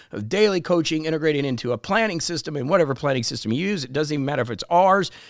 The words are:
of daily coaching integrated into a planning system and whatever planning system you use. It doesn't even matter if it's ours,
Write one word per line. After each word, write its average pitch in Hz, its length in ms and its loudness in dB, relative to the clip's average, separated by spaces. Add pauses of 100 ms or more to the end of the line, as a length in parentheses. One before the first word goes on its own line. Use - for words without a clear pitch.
(140)
of 107 160 -6
daily 196 320 2
coaching 165 420 0
integrated 156 400 0
into 127 300 -2
a 113 40 -2
planning 196 440 0
system 156 340 -6
and 135 140 -4
whatever 160 260 4
planning 131 280 0
system 120 280 -4
you 151 160 0
use. 196 160 -2
It 127 80 -12
doesn't 147 220 -2
even 143 100 -2
matter 135 200 0
if 120 60 -6
it's 110 200 -8
ours, 185 420 4 (180)